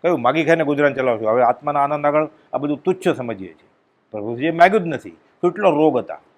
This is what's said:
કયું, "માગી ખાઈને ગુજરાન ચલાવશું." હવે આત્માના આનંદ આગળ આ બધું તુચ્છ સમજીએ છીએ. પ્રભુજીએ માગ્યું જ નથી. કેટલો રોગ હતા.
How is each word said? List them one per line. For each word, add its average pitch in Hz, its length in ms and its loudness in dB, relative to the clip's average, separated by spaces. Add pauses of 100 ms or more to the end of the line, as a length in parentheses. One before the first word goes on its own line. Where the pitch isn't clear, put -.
કયું, 165 200 0
"માગી 143 220 0
ખાઈને 165 200 2
ગુજરાન 143 300 2
ચલાવશું." 117 360 -2
હવે 120 140 2
આત્માના 143 400 0
આનંદ 147 220 -2
આગળ 151 220 2 (260)
આ 127 40 -4
બધું 147 240 -4
તુચ્છ 185 280 -2
સમજીએ 113 380 -6
છીએ. - 220 -20 (420)
પ્રભુજીએ 117 400 -4
માગ્યું 180 320 4
જ 170 40 -6
નથી. 120 240 -8
કેટલો 180 600 -2
રોગ 147 260 2
હતા. 90 220 -6 (180)